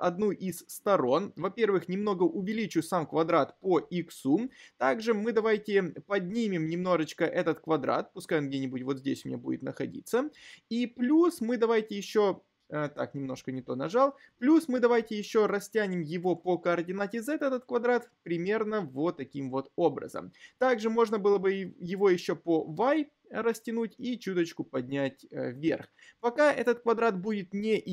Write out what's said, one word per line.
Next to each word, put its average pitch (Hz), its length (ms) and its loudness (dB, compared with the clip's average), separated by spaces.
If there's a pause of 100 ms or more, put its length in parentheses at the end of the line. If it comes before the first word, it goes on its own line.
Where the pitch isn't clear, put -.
одну 180 280 0
из 180 360 -8
сторон. 165 720 2
Во-первых, 196 500 0
немного 190 360 0
увеличу 185 600 0
сам 165 240 -2
квадрат 160 540 2
по 185 180 2
иксу. 175 680 0 (280)
Также 240 360 2
мы 214 180 -2
давайте 214 520 2 (240)
поднимем 196 600 -2
немножечко 170 560 0
этот 165 380 0
квадрат. 139 520 0
Пускай 175 260 -2
он 139 100 -2
где-нибудь 135 320 -4
вот 131 180 -2
здесь 131 240 -2
у 135 60 -10
меня 127 80 -4
будет 127 240 -4
находиться. 180 680 -4 (380)
И 233 200 -2
плюс 302 520 2
мы 233 160 -2
давайте 220 400 2
ещё, 202 480 0 (260)
э, 151 200 -4
так, 131 260 -6
немножко 135 380 -8
не 131 80 -6
то 123 140 -6
нажал. 214 420 2 (220)
Плюс 311 280 4
мы 247 140 0
давайте 233 360 2
ещё 208 300 2
растянем 196 540 -2
его 170 340 -2
по 180 220 0
координате 180 640 -2
z, 277 140 -4
этот 269 280 -2
квадрат, 240 460 0 (140)
примерно 208 580 -2
вот 151 340 -2
таким 135 360 -8
вот 135 260 -4
образом. 170 560 -2 (240)
Также 240 320 2
можно 226 280 2
было 202 200 4
бы 190 160 2
и 190 260 -6
его 190 300 2
ещё 175 260 2
по 160 300 0 (120)
y 285 300 2 (240)
растянуть 226 680 -4
и 240 220 -6
чуточку 170 440 -2
поднять, 135 680 -4
э, 131 220 -6
вверх. 143 340 -2 (320)
Пока 269 340 4
этот 233 280 0
квадрат 226 380 2
будет 202 320 -4
не 208 300 0 (120)